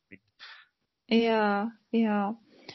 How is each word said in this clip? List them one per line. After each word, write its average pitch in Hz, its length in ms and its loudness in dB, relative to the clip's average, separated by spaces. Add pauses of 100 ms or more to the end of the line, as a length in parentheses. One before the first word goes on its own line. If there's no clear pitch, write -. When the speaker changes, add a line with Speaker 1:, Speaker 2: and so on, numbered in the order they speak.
Speaker 1:
point. 98 120 -20 (840)
Speaker 2:
Yeah, 220 600 2 (240)
yeah. 208 400 0 (420)